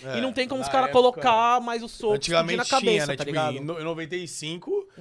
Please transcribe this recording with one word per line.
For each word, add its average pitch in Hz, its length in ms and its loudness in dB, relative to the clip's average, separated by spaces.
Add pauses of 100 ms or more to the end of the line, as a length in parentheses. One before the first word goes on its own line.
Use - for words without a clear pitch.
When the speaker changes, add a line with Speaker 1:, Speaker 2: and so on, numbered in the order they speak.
Speaker 1:
é. 247 160 -4
Speaker 2:
e - 20 -2
não 254 120 -2
tem 247 160 -2
como 262 120 -4
Speaker 1:
Na - 60 -6
Speaker 2:
os - 60 -6
caras 262 160 4
Speaker 1:
época, 269 120 4
Speaker 2:
colocar 247 600 4
mais 233 220 -6
o 233 60 -12
soco, 214 260 -2
Speaker 1:
antigamente 170 480 0
Speaker 2:
explodir 262 240 2
na - 60 -
cabeça, 151 140 2
Speaker 1:
tinha, - 0 -
né? 139 100 -4
Speaker 2:
tá 147 80 -4
Speaker 1:
Tipo, 143 60 -6
Speaker 2:
ligado? 151 260 -2
Speaker 1:
em 135 80 -8
no-, 160 160 -6
em 156 40 -6
noventa 165 320 -6
e 180 100 -8
cinco, 180 640 -6 (120)